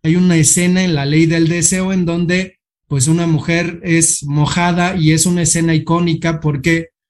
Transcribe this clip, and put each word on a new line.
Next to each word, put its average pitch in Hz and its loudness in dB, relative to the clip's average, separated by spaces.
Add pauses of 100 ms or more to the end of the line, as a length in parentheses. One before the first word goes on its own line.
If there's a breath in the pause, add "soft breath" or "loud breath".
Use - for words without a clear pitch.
hay 165 2
una 180 4
escena 180 2
en 175 0
La 139 -2
Ley 156 2
del 165 2
Deseo 185 -2
en 185 0
donde, 175 -4 (300)
pues, 135 -2
una 170 0
mujer 170 -2
es 165 0
mojada 175 0
y 156 2
es 160 2
una 175 0
escena 165 0
icónica 165 -2
porque 165 -2 (220)